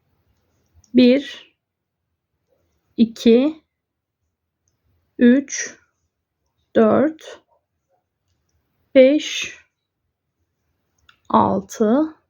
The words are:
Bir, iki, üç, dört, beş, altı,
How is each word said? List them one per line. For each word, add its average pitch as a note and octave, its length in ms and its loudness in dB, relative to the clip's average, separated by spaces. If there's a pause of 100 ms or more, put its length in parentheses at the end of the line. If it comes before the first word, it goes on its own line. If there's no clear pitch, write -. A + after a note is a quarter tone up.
(920)
Bir, B3+ 600 0 (1400)
iki, A#3+ 680 0 (1500)
üç, C4 600 0 (1000)
dört, A3+ 680 -2 (1500)
beş, C4+ 600 0 (1700)
altı, G#3+ 840 -2 (140)